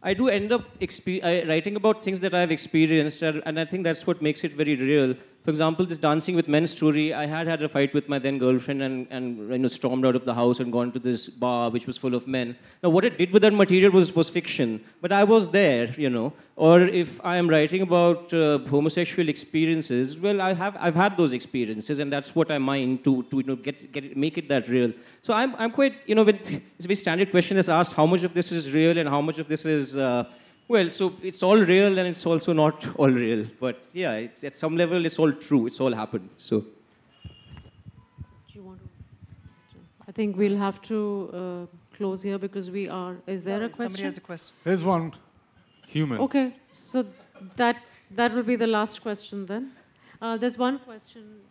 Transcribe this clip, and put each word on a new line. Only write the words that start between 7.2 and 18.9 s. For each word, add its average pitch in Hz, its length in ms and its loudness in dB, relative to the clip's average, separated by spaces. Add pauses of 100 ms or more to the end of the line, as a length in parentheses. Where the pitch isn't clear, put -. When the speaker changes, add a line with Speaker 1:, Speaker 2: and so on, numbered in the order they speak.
Speaker 1:
had 156 220 -4
had 160 160 -2
a 151 60 -4
fight 139 260 0
with 147 140 -2
my 143 100 -2
then 135 180 -2
girlfriend 127 460 0
and, 131 300 -6
and, 127 260 -8 (100)
you 127 100 -4
know, 127 100 2
stormed 127 360 -2
out 123 120 4
of 123 80 -2
the 123 100 -2
house 120 240 2
and 123 140 -4
gone 120 180 0
to 123 80 -8
this 120 300 -4
bar 120 420 -2
which 120 160 -6
was 131 100 -8
full 127 200 -4
of 120 100 -4
men. 123 300 -4 (260)
Now, 175 60 4
what 180 160 4
it 240 120 0
did 180 140 0
with 196 120 6
that 214 100 6
material 190 400 4
was, 180 200 4
was 165 160 2
fiction, 113 540 -4 (180)
but 175 120 -4
I 196 100 4
was 208 280 4
there, 135 460 2
you 147 140 0
know. 120 220 -2 (240)
Or 165 240 8
if 180 440 0
I 175 120 0
am 175 120 2
writing 156 340 4
about, 175 520 2
uh, 151 240 2
homosexual 156 680 0